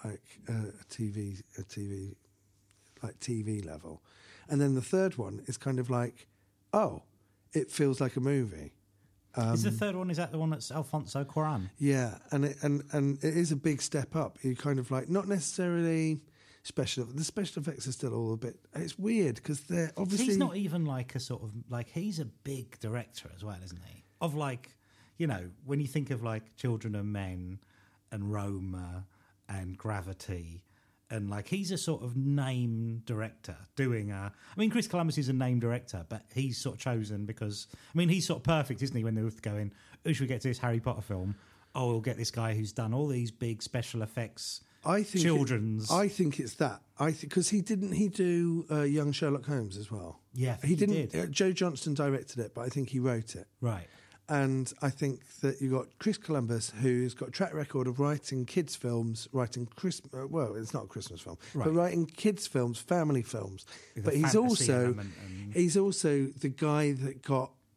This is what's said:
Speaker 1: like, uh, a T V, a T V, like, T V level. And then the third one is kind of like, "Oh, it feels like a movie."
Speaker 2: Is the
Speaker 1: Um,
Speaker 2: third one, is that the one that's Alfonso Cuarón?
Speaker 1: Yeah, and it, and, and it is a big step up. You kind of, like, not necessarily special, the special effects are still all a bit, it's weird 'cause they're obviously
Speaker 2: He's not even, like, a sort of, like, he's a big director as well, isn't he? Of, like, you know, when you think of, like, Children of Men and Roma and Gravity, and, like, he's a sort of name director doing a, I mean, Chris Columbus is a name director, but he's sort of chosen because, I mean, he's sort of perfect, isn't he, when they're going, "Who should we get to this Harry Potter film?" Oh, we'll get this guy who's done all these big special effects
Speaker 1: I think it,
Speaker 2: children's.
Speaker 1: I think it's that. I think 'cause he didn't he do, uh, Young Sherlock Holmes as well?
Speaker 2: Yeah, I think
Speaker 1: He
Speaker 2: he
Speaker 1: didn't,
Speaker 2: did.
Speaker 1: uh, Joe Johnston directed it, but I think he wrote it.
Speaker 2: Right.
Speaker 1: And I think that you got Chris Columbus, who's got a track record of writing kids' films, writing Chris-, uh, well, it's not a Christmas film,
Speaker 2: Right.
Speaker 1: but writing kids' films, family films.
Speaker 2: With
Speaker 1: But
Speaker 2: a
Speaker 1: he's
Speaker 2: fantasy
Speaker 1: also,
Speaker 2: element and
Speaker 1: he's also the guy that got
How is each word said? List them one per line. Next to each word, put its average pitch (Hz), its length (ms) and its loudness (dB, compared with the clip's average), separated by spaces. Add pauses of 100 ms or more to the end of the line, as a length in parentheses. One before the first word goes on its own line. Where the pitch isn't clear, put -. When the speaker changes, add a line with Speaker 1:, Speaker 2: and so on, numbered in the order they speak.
Speaker 1:
like, 107 180 -8 (260)
uh, 110 200 -2 (120)
a - 80 -20
T 110 220 -4
V, 101 260 -6 (220)
a 104 40 -8
T 101 240 -10
V, 95 300 -8 (840)
like, - 160 -10
T 117 240 -4
V 104 200 -2
level. 78 400 -12 (460)
And 143 120 2
then 139 140 6
the 127 80 0
third 185 340 2
one 101 300 -6
is 123 100 -6
kind 131 220 -2
of 123 100 -2
like, 120 380 -2 (460)
"Oh, 202 300 2 (520)
it 151 160 0
feels 139 300 4
like 131 160 0
a 139 40 0
movie." 117 540 0 (600)
Speaker 2:
Is 113 280 4
the 208 60 4
Speaker 1:
Um, 113 60 -2
Speaker 2:
third 196 200 0
one, 185 140 -2
is 165 80 0
that 175 120 -2
the 160 80 -4
one 160 120 2
that's 147 200 -4
Alfonso 139 540 -2
Cuarón? 139 540 -2
Speaker 1:
Yeah, 135 400 2 (120)
and 139 140 4
it, 139 180 -2
and, 143 300 2
and 139 320 2
it 156 120 2
is 170 140 4
a 156 60 2
big 143 260 0
step - 320 -2
up. 151 280 -2
You 131 120 2
kind 139 240 0
of, 123 120 -2
like, 131 180 0
not 185 180 2
necessarily 165 960 2 (420)
special, - 420 -2
the 131 200 -4
special 185 360 -4
effects 147 280 -6
are 127 40 -2
still 120 220 -2
all 113 180 0
a 113 40 0
bit, 113 220 -6 (160)
it's 165 240 -4
weird 196 440 2
'cause 147 200 -4
they're 170 340 0
obviously 196 300 2
Speaker 2:
He's 202 120 4
not 175 180 2
even, 175 280 0
like, 131 300 -2
a 127 60 -2
sort 123 220 -6
of, 110 80 -8 (180)
like, 120 200 -4
he's 185 320 -4
a 147 40 -2
big 127 540 -10
director 113 560 -6
as 90 80 -16
well, 104 220 -8
isn't 87 200 -14
he? - 200 -20 (160)
Of, 165 140 -2
like, 135 420 -4 (420)
you 170 80 0
know, 92 240 -2 (140)
when 143 160 0
you 143 80 -2
think 139 220 -2
of, 120 120 -2
like, 110 340 -4
Children 113 380 -2
of 101 100 -2
Men 95 540 -4 (540)
and 104 200 -4
Roma 92 760 -4 (420)
and 92 280 -6
Gravity, 90 880 -6 (480)
and, 104 180 -4
like, 101 200 -6
he's 190 220 -2
a 190 60 -2
sort 160 260 -2
of 123 140 -4
name 123 880 0
director 107 520 -6 (200)
doing 117 340 0
a, 98 220 -6 (240)
I - 40 -6
mean, 220 100 4
Chris 226 180 2
Columbus 165 300 2
is 135 100 2
a 135 60 2
name 127 260 4
director, 117 480 -2
but 107 160 -8 (100)
he's 131 220 0
sort 117 200 -4
of - 40 -12
chosen 107 460 -2
because, 107 460 -6
I - 260 -4
mean, 175 100 6
he's 175 180 4
sort - 120 0
of - 60 -12
perfect, 151 380 2
isn't 135 140 -2
he, 110 80 0
when 113 100 0
they're 110 160 0 (120)
going, 104 300 -2 (300)
"Who 160 120 2
should 120 80 -2
we 131 60 0
get 123 120 -2
to 131 80 0
this 123 100 0
Harry 117 220 2
Potter 110 220 -2
film?" 98 340 -4 (380)
Oh, 131 140 0
we'll 113 120 2
get 120 160 -2
this 117 140 -2
guy 113 240 0
who's 107 180 -2
done 113 220 -2
all 143 120 0
these 123 240 0
big 113 320 -4
special 120 380 -4
effects - 600 -6 (220)
Speaker 1:
I 196 180 4
think 196 140 -2
it, 170 120 6
Speaker 2:
children's. 110 640 4
Speaker 1:
I 190 180 6
think 175 320 2
it's 120 140 -4
that. 127 280 0 (160)
I 156 140 4
think 147 200 -6
'cause 180 180 4
he 208 100 4
didn't 190 320 0
he 196 160 4
do, 170 600 2
uh, 151 120 2
Young 147 300 4
Sherlock 139 320 2
Holmes 113 320 -2
as 104 140 -8
well? 90 300 -8 (120)
Speaker 2:
Yeah, 127 220 0
I - 20 -8
think - 80 -10
Speaker 1:
He 139 40 2
Speaker 2:
he 175 80 6
Speaker 1:
didn't, 160 360 2
Speaker 2:
did. 165 120 0
Speaker 1:
uh, - 20 -4
Joe 185 260 2
Johnston 160 420 0
directed 139 440 0
it, 110 160 -4
but 120 80 -8
I 120 80 -4
think 135 180 -2
he 131 100 -2
wrote 120 380 0
it. 87 100 -12 (140)
Speaker 2:
Right. 104 260 -2 (400)
Speaker 1:
And 135 540 2
I 147 80 2
think 135 380 -2 (140)
that 135 200 0
you 135 100 2
got 131 280 -2
Chris - 180 2
Columbus, 120 540 0
who's 123 420 2
got - 160 -8
a - 20 -12
track 180 220 -2
record 143 340 -2
of 127 140 -2
writing 139 460 0
kids' 160 280 -2
films, 117 580 -2
writing 123 340 0 (100)
Chris-, 185 240 -4 (140)
uh, 131 120 -6
well, 143 280 0
it's 110 180 -6
not 117 120 -4
a - 20 -14
Christmas 92 340 -10
film, 85 160 -12 (160)
Speaker 2:
Right. 135 140 0
Speaker 1:
but 156 60 4
writing 170 340 2
kids' - 400 0
films, 120 320 0
family 151 420 2
films. 101 460 -6 (280)
Speaker 2:
With 104 100 -6
Speaker 1:
But 139 100 4
Speaker 2:
a - 20 4
Speaker 1:
he's 151 160 6
Speaker 2:
fantasy 220 400 6
Speaker 1:
also, 123 120 6
Speaker 2:
element 104 280 0 (100)
and 98 300 -10
Speaker 1:
he's 175 240 4
also 165 500 4
the 139 220 -4
guy 147 440 2
that 135 280 -4
got 135 320 0 (240)